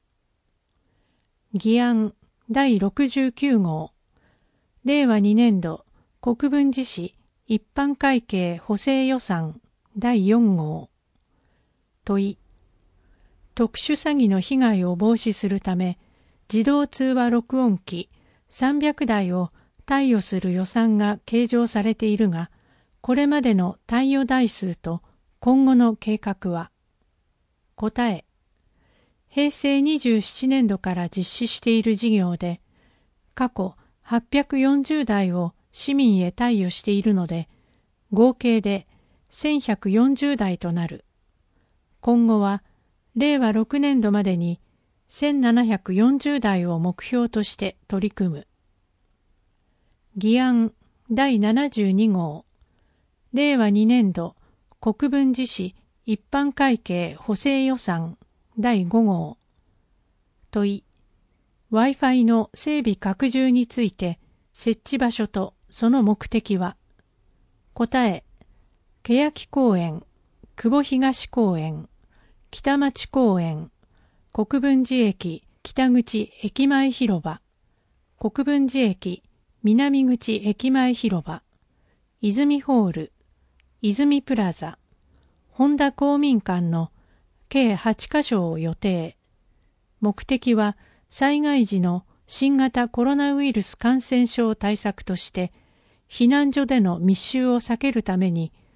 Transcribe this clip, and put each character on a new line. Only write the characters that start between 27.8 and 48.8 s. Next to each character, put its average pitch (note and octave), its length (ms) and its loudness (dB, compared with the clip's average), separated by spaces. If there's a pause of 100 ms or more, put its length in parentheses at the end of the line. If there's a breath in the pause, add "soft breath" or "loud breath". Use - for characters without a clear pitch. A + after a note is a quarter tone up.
え。 E3+ 160 -6 (1000)
平 C#4+ 220 0
成 C#4 320 0
二 D4+ 160 2
十 A#3 240 2
七 - 260 -6
年 C4 200 2
度 G3 100 0
か F#3 160 -6
ら F3 160 -4
実 F#3 140 -6
施 - 240 -6
し - 140 -6
て A#3 100 2
い A3+ 120 4
る A3 120 2
事 A3+ 160 -2
業 F3+ 240 0
で、 F3 240 -8 (760)
過 B3+ 160 -2
去 F#3 260 -8 (260)
八 A#3 280 -2
百 C#4 300 0
四 C4+ 240 2
十 D4+ 220 -2
台 G3+ 260 0
を F3 220 -4 (180)
市 - 220 -6
民 A#3+ 260 4
へ F3+ 140 -2
貸 A#3+ 260 0
与 F3+ 100 -2
し - 120 -8
て G#3 100 -2
い G3+ 100 2
る G#3+ 120 2
の F3+ 140 0
で、 E3 200 -6 (640)
合 A#3 220 4
計 A#3 260 0
で G3+ 280 -4 (420)
千 D4+ 320 -2
百 G#3 280 -2
四 B3 260 4
十 C#4+ 200 -2
台 F#3+ 220 -4
と E3+ 160 -6
な E3+ 120 -2
る。 - 200 -12 (960)
今 A#3+ 260 4
後 G#3+ 140 4
は G3 200 -2 (540)
令 C#4+ 220 0
和 A3+ 160 2
六 A3 260 0
年 C#4 220 2
度 G#3 100 2
ま G#3 100 2
で F#3+ 140 0
に E3+ 240 -4 (480)
千 C#4+ 320 -2
七 A#3+ 240 4
百 G3+ 300 -2
四 B3 260 4
十 C#4+ 220 -2
台 F#3+ 240 0
を E3+ 140 -2
目 F3+ 220 -4
標 A#3+ 280 -2
と G#3+ 140 -2
し - 120 -8
て G3 220 -8 (100)
取 G3 220 -2
り - 20 -6
組 F#3 180 -2
む。 D3+ 180 -8 (1700)